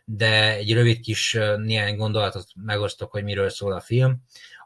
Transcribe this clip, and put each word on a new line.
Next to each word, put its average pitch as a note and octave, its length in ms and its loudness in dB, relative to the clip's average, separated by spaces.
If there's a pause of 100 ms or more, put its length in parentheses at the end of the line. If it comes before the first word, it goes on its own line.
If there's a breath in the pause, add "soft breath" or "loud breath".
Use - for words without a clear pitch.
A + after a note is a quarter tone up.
de A2 480 2
egy G#2+ 200 -2
rövid A#2 260 4
kis, - 340 -2
ö, G#2+ 240 0
néhány G#2+ 380 -2
gondolatot G#2 600 -2
megosztok, G#2 560 -6
hogy G2+ 120 -6
miről G2 260 -2
szól G2 240 -6
a F2+ 80 -6
film. B2+ 420 0 (420 loud breath)